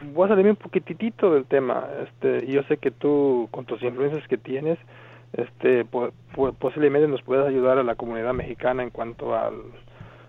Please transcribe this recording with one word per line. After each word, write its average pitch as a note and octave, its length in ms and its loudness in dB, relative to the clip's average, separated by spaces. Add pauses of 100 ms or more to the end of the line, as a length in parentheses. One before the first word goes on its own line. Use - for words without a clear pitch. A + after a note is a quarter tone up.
(140)
voy F3 120 4
a G3 40 2
salirme G3+ 220 6
un - 60 2
poquititito F#3 760 -2
del C3+ 120 4
tema. B2 420 0 (160)
Este, B2+ 420 -2
y C3+ 100 -6
yo C#3+ 80 2
sé D3+ 140 0
que C3+ 140 0
tú, C#3 600 2
con C3 120 -10
tus A#2 200 -8
influencias C#3 440 -4
que B2 100 -2
tienes, D3 400 -4 (540)
este, A#2+ 540 0
po-, A#2+ 240 -4 (260)
po-, C3+ 160 0
posiblemente C#3+ 560 2
nos C3 140 -2
puedas C3+ 260 0
ayudar C3 300 2
a C3+ 60 2
la A#2 120 -2
comunidad A#2 380 -4
mexicana B2+ 500 -4
en A#2+ 60 -8
cuanto A#2 480 -8
al, A2 160 -4 (760)